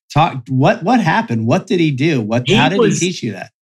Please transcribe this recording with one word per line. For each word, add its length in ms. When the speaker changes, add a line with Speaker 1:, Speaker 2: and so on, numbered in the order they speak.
Speaker 1:
Talk, 360
what, 340
what 180
happened? 460
What 200
did 140
he 100
do? 320
What, 260
Speaker 2:
He 60
Speaker 1:
how 160
did 80
Speaker 2:
was, 200
Speaker 1:
he 100
teach 140
you 100
that? 180